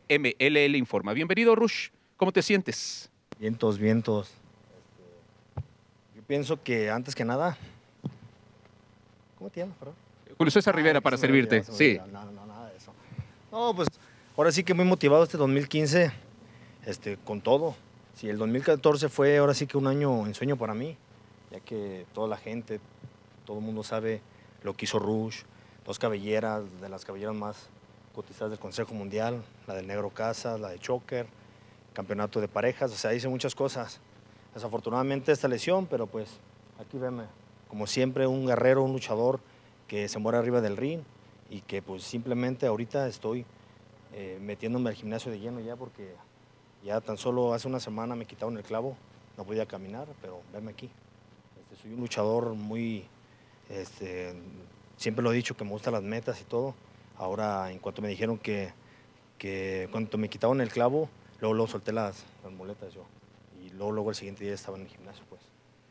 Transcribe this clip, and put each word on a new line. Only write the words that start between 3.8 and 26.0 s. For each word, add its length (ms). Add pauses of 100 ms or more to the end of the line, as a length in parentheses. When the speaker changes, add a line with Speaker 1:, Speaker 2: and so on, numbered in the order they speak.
Speaker 2:
Este, 1900
yo 60
pienso 400
que 280
antes 240
que 120
nada, 320 (1800)
¿cómo 140
te 100
llamas, 160
perdón? 200 (400)
Speaker 1:
Julio 140
César 240
Speaker 2:
Ay, 80
Speaker 1:
Rivera, 180
para 160
Speaker 2:
se 120
me 40
olvidó, 180
Speaker 1:
servirte, 160
Speaker 2:
se 60
me 60
Speaker 1:
sí. 220
Speaker 2:
olvidó. 180
No, 60
no, 80
no, 140
nada 240
de 60
eso. 160 (600)
No, 220
pues, 140 (480)
ahora 140
sí 140
que 100
muy 100
motivado 380
este 140
dos 120
mil 200
quince, 420 (720)
este, 340
con 220
todo. 360 (400)
Sí, 120
el 80
dos 120
mil 160
catorce 440
fue 300
ahora 160
sí 140
que 100
un 80
año 400
ensueño 300
para 180
mí, 220 (560)
ya 80
que 520
toda 140
la 100
gente, 440 (640)
todo 140
el 60
mundo 200
sabe 380 (420)
lo 100
que 120
hizo 120
Rush, 440 (420)
dos 160